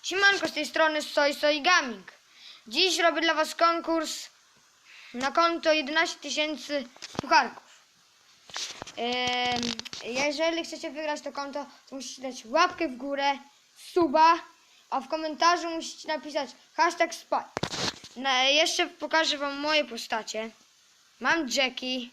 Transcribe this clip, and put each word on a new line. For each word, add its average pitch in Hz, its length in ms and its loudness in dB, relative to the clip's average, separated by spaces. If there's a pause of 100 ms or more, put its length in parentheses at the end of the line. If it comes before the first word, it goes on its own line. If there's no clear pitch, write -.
(100)
Siemanko, 370 380 4
z - 40 -4
tej 302 140 -2
strony 311 360 2
Soy 294 320 2
Soy 294 260 2
Gaming. 269 520 2 (540)
Dziś 320 320 0
robię 330 220 2
dla 330 140 2
was 311 200 0
konkurs 330 760 0 (840)
na 262 160 -2
konto 330 420 2
jedenaście 311 480 0
tysięcy 285 640 -4 (360)
pucharków. 277 420 2 (1300)
Em, 247 640 -2 (440)
jeżeli 294 600 0
chcecie 311 260 -10
wygrać 294 300 -6
to 285 120 -10
konto, 277 340 -8 (240)
to 269 60 -12
musicie 262 260 -12
dać 254 220 -10
łapkę 330 440 2
w 254 80 -8
górę, 277 420 -2 (540)
suba, 320 460 6 (520)
a 262 100 -2
w 262 80 -14
komentarzu 330 600 0
musicie - 380 -8
napisać 294 420 -4 (260)
hashtag 330 380 2
Spike. - 360 -4 (680)
Na, 254 260 2
jeszcze 311 440 4
pokażę 302 520 0
wam 277 200 -4
moje 294 260 2
postacie. 226 680 -6 (680)
Mam 294 280 2
Jackie. 254 640 -2